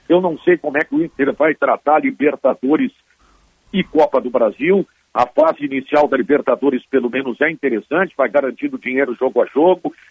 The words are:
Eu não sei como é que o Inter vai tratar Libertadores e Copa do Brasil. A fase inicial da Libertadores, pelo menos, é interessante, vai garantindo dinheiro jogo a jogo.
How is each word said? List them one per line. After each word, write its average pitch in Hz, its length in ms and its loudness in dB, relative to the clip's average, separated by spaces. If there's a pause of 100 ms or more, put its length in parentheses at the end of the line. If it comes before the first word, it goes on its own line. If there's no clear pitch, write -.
Eu 180 140 4
não 165 160 -4
sei 180 180 2
como 147 220 -4
é - 20 2
que 160 140 -4
o 160 100 0
Inter 135 300 -4
vai 160 200 0
tratar 143 440 0
Libertadores 135 920 -2 (800)
e 190 140 -2
Copa 147 340 0
do 123 120 -4
Brasil. 135 580 0 (240)
A 120 140 0
fase 151 380 0
inicial 139 420 0
da 139 100 -2
Libertadores, 135 720 0
pelo 123 220 0
menos, 127 300 -6
é 151 100 0
interessante, 147 680 -4
vai 127 140 0
garantindo 135 480 -2
dinheiro 127 400 -4
jogo 127 240 0
a 107 40 2
jogo. 180 460 0 (180)